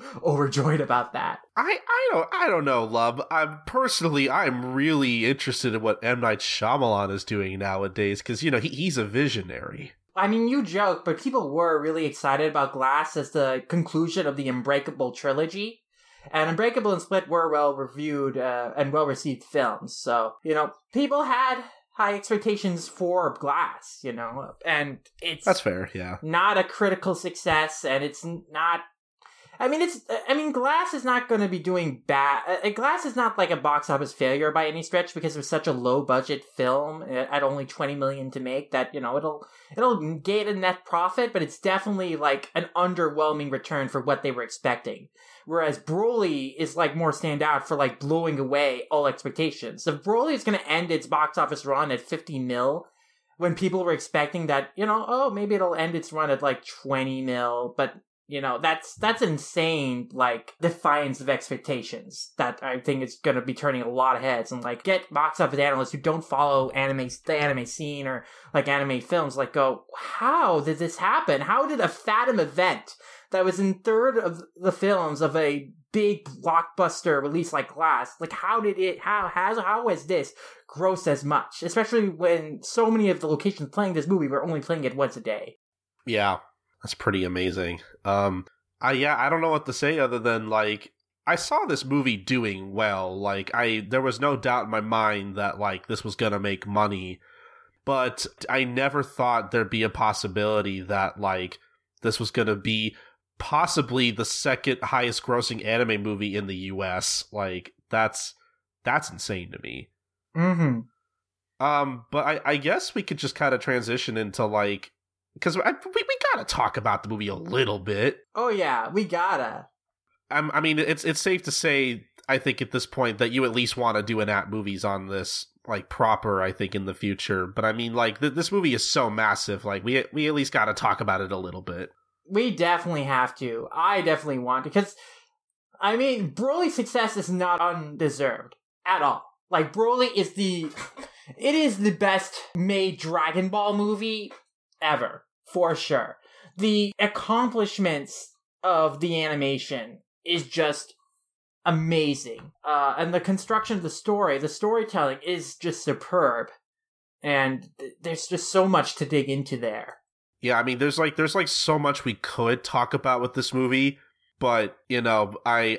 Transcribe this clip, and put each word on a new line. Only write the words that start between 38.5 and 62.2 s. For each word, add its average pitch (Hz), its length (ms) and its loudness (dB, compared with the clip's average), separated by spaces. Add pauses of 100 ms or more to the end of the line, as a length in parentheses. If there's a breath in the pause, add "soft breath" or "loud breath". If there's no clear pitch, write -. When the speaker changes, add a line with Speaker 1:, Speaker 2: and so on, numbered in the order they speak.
Speaker 1:
that, 127 240 -2
you 143 60 -6
know, 127 180 0
it'll, 151 260 -4 (320 loud breath)
it'll 185 440 2
get 202 260 0
a 214 80 0
net 185 320 0
profit, 185 480 0
but 170 80 0
it's - 160 -6
definitely, 190 580 0
like, 143 380 2
an 170 200 -2
underwhelming 151 760 2
return 135 360 -2
for 135 120 -2
what 135 220 0
they 139 80 -2
were 120 140 -6
expecting. - 640 -4 (380 loud breath)
Whereas 156 320 0
Broly 175 800 0
is, 160 180 -4
like, 151 180 2
more 160 180 2
stand 151 300 -2
out 147 240 2
for, 160 80 -2
like, 139 240 0
blowing 156 400 0
away 135 520 0
all 147 160 4
expectations. - 800 -4
If 147 160 -2
Broly 233 320 2
is 220 100 -4
gonna 208 220 0
end 165 240 0
its 160 160 0
box 151 300 0
office 147 300 -2
run 139 240 0
at 120 100 -2
fifty 160 380 -8
mil, 127 480 0 (500 soft breath)
when 170 200 0
people 185 260 0
were 170 100 2
expecting 151 540 -2
that, 139 300 0
you 208 100 0
know, 214 220 0
"Oh, 254 200 2
maybe 202 280 -2
it'll 175 180 2
end 165 220 0
its 160 160 -8
run 156 180 0
at, 139 120 0
like, 135 220 0
twenty 131 560 -4
mil," 123 560 -2
but, 135 180 0 (340)
you 143 120 -6
know, 127 180 -2
that's, 160 360 0
that's 220 280 0
insane, 147 920 0
like, 123 480 0
defiance 147 600 0
of 131 80 -2
expectations 123 1080 -4